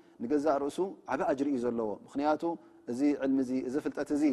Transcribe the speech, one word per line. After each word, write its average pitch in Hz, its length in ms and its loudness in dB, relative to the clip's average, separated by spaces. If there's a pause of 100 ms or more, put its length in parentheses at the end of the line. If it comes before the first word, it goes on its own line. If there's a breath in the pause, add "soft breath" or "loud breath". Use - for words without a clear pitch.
(200 loud breath)
ንገዛእ 143 400 2
ርእሱ 139 200 -4 (260)
ዓቢ 131 180 -2
ኣጅሪ 143 260 0
እዩ 135 100 0
ዘለዎ። 117 300 0 (120)
ምኽንያቱ 151 420 -2 (440 loud breath)
እዚ 123 140 -2 (160)
ዕልሚ 135 220 2
እዚ፣ 127 120 0 (120)
እዚ 127 160 -4
ፍልጠት 147 320 -6
እዚ 147 220 0